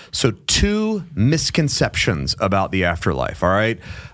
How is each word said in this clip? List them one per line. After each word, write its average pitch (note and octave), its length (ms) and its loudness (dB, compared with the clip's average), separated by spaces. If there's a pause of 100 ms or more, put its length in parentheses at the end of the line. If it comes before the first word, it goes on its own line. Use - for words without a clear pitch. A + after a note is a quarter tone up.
(120)
So - 180 0 (160)
two G#3 580 0 (100)
misconceptions B2 1300 0
about G2 300 2
the F#2 140 2
afterlife, E2 580 0
all F2+ 80 4
right? A2 280 2 (360)